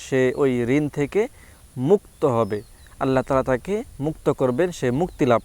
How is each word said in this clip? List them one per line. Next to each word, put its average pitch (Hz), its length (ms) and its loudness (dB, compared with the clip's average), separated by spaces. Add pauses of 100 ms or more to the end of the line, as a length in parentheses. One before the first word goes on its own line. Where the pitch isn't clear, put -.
সে 131 140 0 (220)
ওই 139 80 2 (260)
ঋণ 151 80 0 (140)
থেকে 147 240 0 (680)
মুক্ত - 320 0 (140)
হবে। 107 220 0 (440)
আল্লাহ 131 240 2
তাআলা 135 240 2
তাকে 131 240 -2 (300)
মুক্ত 151 220 -6 (140)
করবেন, 135 280 2 (100)
সে 135 80 -2 (140)
মুক্তি 175 320 -2
লাভ 110 120 2